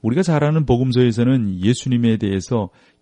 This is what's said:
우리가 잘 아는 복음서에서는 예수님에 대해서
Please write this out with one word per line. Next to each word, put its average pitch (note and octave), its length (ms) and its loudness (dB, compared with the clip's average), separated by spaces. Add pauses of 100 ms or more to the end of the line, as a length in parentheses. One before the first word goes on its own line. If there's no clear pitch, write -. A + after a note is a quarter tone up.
우리가 B2+ 220 0
잘 D3+ 200 0
아는 D3+ 220 2
복음서에서는 A#2+ 960 0
예수님에 A#2+ 560 0
대해서 G2 520 -4 (320)